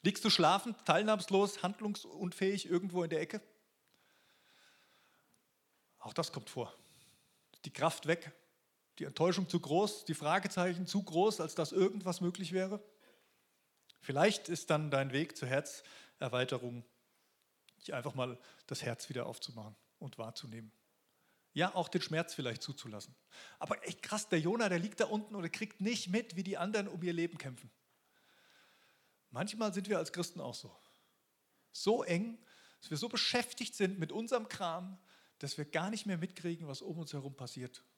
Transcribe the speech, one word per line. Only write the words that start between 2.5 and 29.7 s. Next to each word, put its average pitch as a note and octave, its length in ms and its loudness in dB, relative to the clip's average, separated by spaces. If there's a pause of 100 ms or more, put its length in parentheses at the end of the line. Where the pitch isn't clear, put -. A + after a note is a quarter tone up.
irgendwo F3 380 2
in D#3+ 60 -4
der D#3+ 100 2
Ecke? F#3 200 -4 (2500)
Auch A#2+ 120 -10
das D#3+ 200 -2
kommt - 180 -10
vor. - 260 -6 (880)
Die - 80 -8
Kraft D#3+ 340 2
weg, E3 260 0 (680)
die D#3 60 -4
Enttäuschung E3+ 440 2
zu E3+ 120 2
groß, G3+ 440 2
die D#3+ 100 -2
Fragezeichen F3+ 720 0
zu G3 160 0
groß, G3 360 4
als D#3 140 -4
dass D#3+ 160 0
irgendwas F#3 500 2
möglich F3 320 -2
wäre. F#3+ 300 -2 (1160)
Vielleicht E3 480 2
ist E3+ 220 -4
dann D3+ 200 4
dein C3+ 220 2
Weg D3+ 240 0
zur C3 100 -6
Herzerweiterung, B2 1400 -2 (960)
dich - 160 -8
einfach C3 200 -4
mal B2 260 -2 (260)
das - 160 -6
Herz - 260 -4
wieder B2+ 180 -4
aufzumachen A2 500 -10 (240)
und C#3+ 180 -12
wahrzunehmen. A2+ 540 -10 (840)
Ja, F3+ 220 2
auch F3 100 0
den - 160 0
Schmerz E3 320 -2
vielleicht A#2+ 280 -4
zuzulassen. G#2+ 520 -10 (460)
Aber - 260 -4
echt - 160 -8
krass, G#3 260 -2
der E3+ 120 6
Jona, G#3 280 4
der F3 120 4
liegt G#3 180 -4
da A3 60 6
unten G#3+ 320 -2
und F#3 80 -4
er E3 60 -4
kriegt - 300 -6
nicht G#3+ 280 0
mit, A3 260 0
wie F#3 80 -2
die G3 160 -2
anderen G3+ 300 0
um D#3+ 160 -8
ihr F3 80 2
Leben E3+ 260 0
kämpfen. B2+ 320 -12 (1600)
Manchmal G#3 420 -2